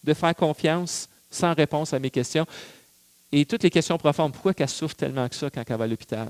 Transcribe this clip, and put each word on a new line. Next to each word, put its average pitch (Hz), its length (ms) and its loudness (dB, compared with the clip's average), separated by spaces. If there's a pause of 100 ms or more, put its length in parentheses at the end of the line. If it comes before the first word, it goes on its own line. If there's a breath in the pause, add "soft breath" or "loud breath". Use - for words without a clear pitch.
De 151 100 2
faire 170 200 2
confiance 165 720 0 (220 soft breath)
sans 170 240 0
réponse 151 380 0
à 139 60 0
mes 131 120 -2
questions. 156 360 0 (840 loud breath)
Et 143 120 6
toutes 226 200 -2
les 180 60 8
questions 165 280 2
profondes. 151 340 2
Pourquoi 190 220 -2
qu'elle 139 140 -2
souffre - 260 -6
tellement 131 340 -2
que - 60 -8
ça 139 160 -6
quand 117 180 -8
elle 120 80 -2
va 113 80 -2
à 113 40 -2
l'hôpital ? 113 420 -6